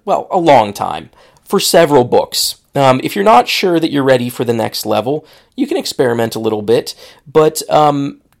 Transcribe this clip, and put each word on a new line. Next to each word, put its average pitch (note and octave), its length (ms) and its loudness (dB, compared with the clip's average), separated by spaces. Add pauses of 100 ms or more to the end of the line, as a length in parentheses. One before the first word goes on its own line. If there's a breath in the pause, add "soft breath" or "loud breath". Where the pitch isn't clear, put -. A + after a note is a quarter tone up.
well, - 260 -4
a - 80 -4
long C3 360 4
time. E2 360 -8 (360 soft breath)
For C3 160 -2
several D3 420 4
books. - 540 -2 (200)
Um, C3 260 2
if - 120 -8
you're G3 100 -2
not A#3 220 4
sure E3+ 320 0
that D#3+ 120 -2
you're C#3 120 -2
ready B2+ 260 2
for B2 160 -6
the A#2 80 0
next A2 320 -6
level, A2 400 -4 (300 soft breath)
you B3+ 100 -4
can - 120 -4
experiment A#2 580 -2
a A#2 40 -8
little A2 220 -2
bit, A2 320 0 (320 loud breath)
but, D#3 440 0
um, C#3+ 520 0 (200)